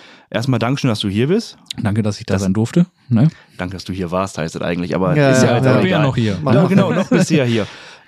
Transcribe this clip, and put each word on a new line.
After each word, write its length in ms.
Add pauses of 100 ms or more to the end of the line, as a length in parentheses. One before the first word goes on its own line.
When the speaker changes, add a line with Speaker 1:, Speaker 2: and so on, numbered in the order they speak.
(300)
Speaker 1:
Erstmal 280
Dankeschön, 300
dass 100
du 100
hier 200
bist. 280 (240)
Speaker 2:
Danke, 220
dass 160
ich 80
da 80
Speaker 1:
Das 80
Speaker 2:
sein 120
durfte, 320 (220)
ne? 200 (280)
Speaker 1:
Danke, 180
dass 100
du 80
hier 180
warst, 260
heißt 200
es 60
eigentlich, 340
aber 200
Speaker 3:
Ja, 140
Speaker 1:
ist 140
ja 60
Speaker 3:
ja, 60
Speaker 1:
jetzt 100
Speaker 3:
ja. 60
Speaker 1:
auch 40
Speaker 2:
Ich 60
bin 80
ja 80
Speaker 1:
egal. 100
Speaker 2:
noch 80
hier. 260
Speaker 3:
Mach 120
Speaker 1:
Ja, 80
Speaker 3:
mal. 60
Speaker 1:
genau, 240
noch 160
bist 220
du 60
ja 80
hier. 220 (420)